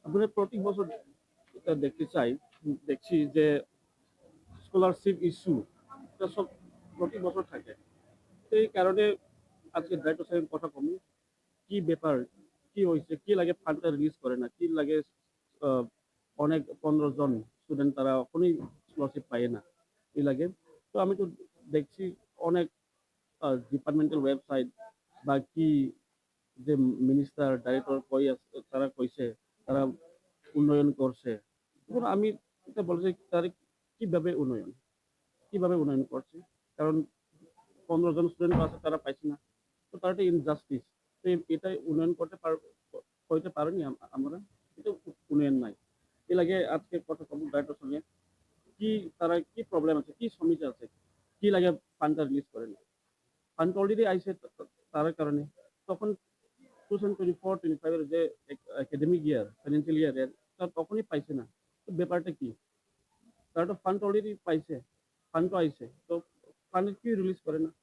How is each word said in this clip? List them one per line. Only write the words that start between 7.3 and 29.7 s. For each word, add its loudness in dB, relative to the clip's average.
থাকে। -14
তো 2
এই 6
কারণে 4
আজকে -4
ডাইরেক্টর -2
সাহেবের -2
কথা -6
কমই, -4
কি -4
ব্যাপার, 0
কি 2
হয়েছে, 0
কি 0
লাগে 2
ফান্ডটা -2
রিলিজ 0
করে -2
না, -4
কি -6
লাগে, 0
আহ, 0
অনেক 0
পনেরো 2
জন 0
স্টুডেন্ট 0
তারা 2
এখনই 0
স্কলারশিপ -6
পায় -2
না, -4
কি -4
লাগে। 0
তো -4
আমি 2
তো 0
দেখছি -2
অনেক, 2
আহ, 2
ডিপার্টমেন্টাল 0
ওয়েবসাইট 0
বা 4
কি 0
যে 0
মিনিস্টার, 2
ডাইরেক্টর 0
কই 2
আছে, -6
তারা -2
কইছে -4
তারা 0